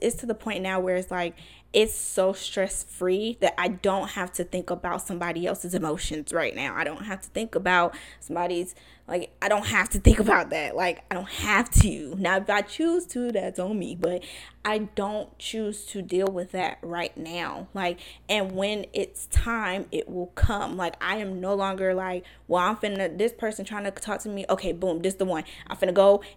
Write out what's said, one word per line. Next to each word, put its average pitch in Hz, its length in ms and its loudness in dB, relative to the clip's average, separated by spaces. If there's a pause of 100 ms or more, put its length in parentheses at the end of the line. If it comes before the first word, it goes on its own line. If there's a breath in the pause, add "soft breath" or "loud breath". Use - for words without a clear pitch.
it's 233 160 2
to 254 100 -10
the 233 80 0
point 202 280 -4
now 190 180 0
where 185 160 2
it's 185 140 -4
like, 175 260 -2 (360 loud breath)
it's 214 220 4
so - 380 2
stress-free 196 1080 -2
that 185 180 4
I 175 80 2
don't 190 440 0
have 185 240 -4
to 175 100 -2
think 180 260 -4
about 175 340 -4
somebody 170 400 -4
else's 175 300 -2
emotions 160 580 -4
right 160 220 0
now. 117 220 -4
I 165 80 0
don't 160 200 -6
have 202 180 -8
to - 80 -14
think 220 260 -4
about 180 400 4 (240 loud breath)
somebody's, 175 560 -2 (320 loud breath)
like, - 340 -4
I 202 60 2
don't 214 180 2
have 233 240 2
to 208 80 2
think 214 220 10
about 208 300 4
that. 156 260 -2
Like, 175 340 0
I 190 60 -4
don't 185 120 -6
have 214 400 2 (140)
to. 147 340 0
Now, 190 200 2
if 202 120 0
I 208 140 4
choose 339 440 0
to, 247 260 -4
that's 185 260 -2
on 190 180 -2
me, 175 200 -4
but 175 260 0 (420 loud breath)
I 214 140 0
don't 208 580 -4
choose 220 500 -6
to - 140 -8
deal 185 280 2
with 180 240 -4
that 185 280 -4
right 170 360 -6
now. 165 580 -8
Like, 175 240 -2 (300 loud breath)
and 196 240 0
when 202 400 -2
it's - 340 -6
time, 208 640 0
it - 180 -4
will 180 200 -6
come. - 480 2
Like, 175 260 -4
I 185 140 0
am 190 240 -4
no 196 160 0
longer 190 360 0
like, 185 320 -4 (220 loud breath)
"Well, 180 160 2
I'm 214 140 2
finna, 196 420 -2
this 233 140 2
person 214 320 -6
trying 208 180 -8
to 202 80 -4
talk 202 300 -6
to - 80 -10
me. 202 200 -6
Okay, 190 220 0
boom, 170 300 -2
this 190 140 0
the 190 100 -2
one. 175 180 -2 (240 loud breath)
I'm - 100 -2
finna 185 160 2
go 196 300 8 (140 loud breath)